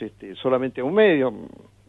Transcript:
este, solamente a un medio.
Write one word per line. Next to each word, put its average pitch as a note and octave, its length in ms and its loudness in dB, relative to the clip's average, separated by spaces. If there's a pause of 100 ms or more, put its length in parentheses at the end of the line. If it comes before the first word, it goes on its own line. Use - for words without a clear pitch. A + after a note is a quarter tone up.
este, G2+ 340 -14
solamente C3 460 -2
a - 20 -4
un D#3 120 -2
medio. D#3 360 4 (580)